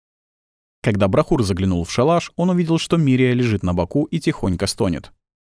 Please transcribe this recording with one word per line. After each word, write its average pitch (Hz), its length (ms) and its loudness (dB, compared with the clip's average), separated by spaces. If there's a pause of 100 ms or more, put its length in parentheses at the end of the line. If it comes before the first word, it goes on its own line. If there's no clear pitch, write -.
(840)
Когда 101 260 2
Брахур 147 340 2
заглянул 92 420 0
в - 60 -12
шалаш, 160 460 0
он 175 140 0
увидел, 165 280 2
что 170 200 0
Мирия 131 340 4
лежит 120 300 0
на 90 100 0
боку 87 320 0
и - 160 -4
тихонько 95 460 -2
стонет. 90 460 -4 (320)